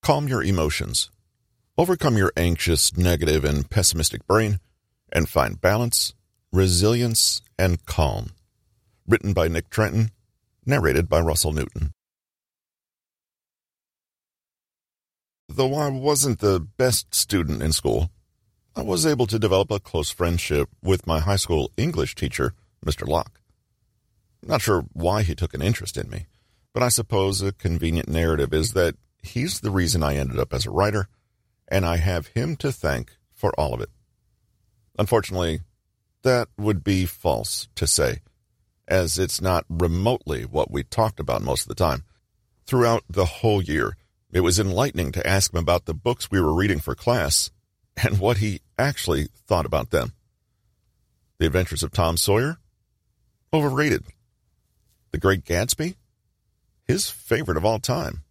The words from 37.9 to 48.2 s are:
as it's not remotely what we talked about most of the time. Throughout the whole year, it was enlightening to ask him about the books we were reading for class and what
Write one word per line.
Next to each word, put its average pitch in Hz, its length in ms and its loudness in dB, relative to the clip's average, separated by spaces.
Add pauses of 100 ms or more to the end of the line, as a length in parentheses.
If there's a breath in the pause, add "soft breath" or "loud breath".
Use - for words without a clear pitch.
as 87 320 0
it's 92 220 -2
not 90 260 0
remotely 85 800 -2
what 62 260 -2
we 67 120 -4
talked - 360 -2
about 62 220 -2
most 64 220 -2
of - 40 -10
the - 80 -8
time. 76 300 0 (600)
Throughout 117 440 2
the 92 160 2
whole 104 360 2
year, 73 360 -2 (340)
it 90 80 2
was 87 180 2
enlightening 92 540 -2
to - 160 -4
ask 98 260 2
him 85 60 0
about 85 240 2
the 80 100 -6
books - 380 -4
we 95 80 2
were 78 160 2
reading 92 240 0
for - 160 -6
class 98 560 0 (500)
and 98 180 2
what 107 180 2